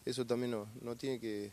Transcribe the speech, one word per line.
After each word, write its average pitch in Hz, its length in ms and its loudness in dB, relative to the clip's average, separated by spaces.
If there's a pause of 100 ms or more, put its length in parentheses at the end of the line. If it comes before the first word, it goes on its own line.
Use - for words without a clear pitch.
eso 123 200 2
también 120 260 4
nos, 107 160 0 (140)
nos 120 160 -4
tiene 131 220 0
que, 104 340 -2